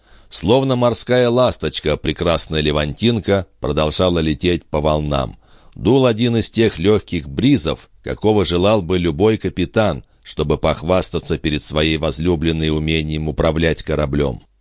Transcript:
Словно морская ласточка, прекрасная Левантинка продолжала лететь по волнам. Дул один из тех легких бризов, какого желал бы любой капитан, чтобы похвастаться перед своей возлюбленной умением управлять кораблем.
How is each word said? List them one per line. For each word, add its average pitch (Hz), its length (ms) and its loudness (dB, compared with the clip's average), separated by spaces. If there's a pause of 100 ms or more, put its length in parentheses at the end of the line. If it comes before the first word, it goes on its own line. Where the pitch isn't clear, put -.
(300)
Словно 131 460 2
морская 120 540 2
ласточка, 92 680 0
прекрасная 78 640 -2
Левантинка 87 840 0 (120)
продолжала 78 600 0
лететь 80 460 0
по 76 160 -4
волнам. 73 560 -2 (380)
Дул 127 300 2
один 117 320 0
из 104 140 -2
тех 110 260 2
легких 87 520 0
бризов, 78 600 0 (140)
какого 101 420 2
желал 92 360 2
бы 90 160 -2
любой 90 400 2
капитан, 90 680 -2 (200)
чтобы 76 340 -2
похвастаться 82 800 -2
перед 73 240 -2
своей 78 360 0
возлюбленной 80 720 -2
умением 78 600 -2
управлять 80 540 0
кораблем. 71 580 -2 (200)